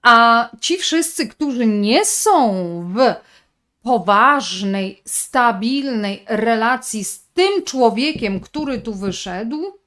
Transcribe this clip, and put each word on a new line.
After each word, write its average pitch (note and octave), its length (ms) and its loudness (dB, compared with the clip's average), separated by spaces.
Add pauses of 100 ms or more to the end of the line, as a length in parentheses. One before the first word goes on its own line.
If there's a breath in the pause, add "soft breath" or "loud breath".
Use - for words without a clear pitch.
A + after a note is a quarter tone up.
A A#3 480 6 (120)
ci F4 160 -2
wszyscy, E4 500 -2
którzy B3 380 -4
nie G#3+ 400 2
są D#4+ 480 2 (420)
w A#3+ 200 4 (680 soft breath)
poważnej, G3 1200 0
stabilnej A#3 1200 -2
relacji A3 760 -2
z - 200 -10 (100)
tym F#4+ 300 2
człowiekiem, A3+ 760 0
który C#4 420 -6
tu A3 120 -8
wyszedł G3+ 920 -8